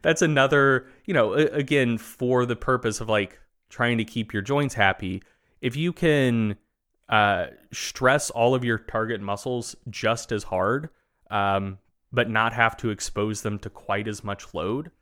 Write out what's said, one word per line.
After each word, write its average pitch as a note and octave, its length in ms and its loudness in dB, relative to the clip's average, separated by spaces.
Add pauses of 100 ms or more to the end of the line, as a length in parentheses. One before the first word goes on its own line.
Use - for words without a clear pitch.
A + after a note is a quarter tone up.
that's E3 180 2
another, C#3 640 4 (200)
you F#3 100 -4
know, G#2+ 180 2
a-, D3+ 140 4
again, C3+ 500 0
for B2 480 0
the A#2+ 100 -2
purpose B2 460 -2
of, A2 80 -6
like, G#2 300 0 (300)
trying A#2+ 280 0
to A2 80 0
keep - 260 -6
your G2+ 120 -2
joints C#3 320 0
happy, F#2+ 480 0 (380)
if B2 140 -2
you E3+ 160 0
can, B2 680 2 (520)
uh, G2+ 380 2 (260)
stress - 560 0
all A#2+ 240 2
of B2 100 0
your A#2 140 0
target A2 440 -4
muscles A2+ 540 -6 (140)
just A2+ 420 -2
as G#2 120 -2
hard, A2 460 0 (420)
um, G2 480 0 (340)
but A#2+ 160 0
not A2 240 0
have A2+ 240 2
to A2+ 140 -4
expose G#2 500 -4
them G#2 160 -4
to G#2 140 -12
quite G#2 360 -6
as G#2 160 -10
much G2+ 300 -10
load A2+ 380 -4 (100)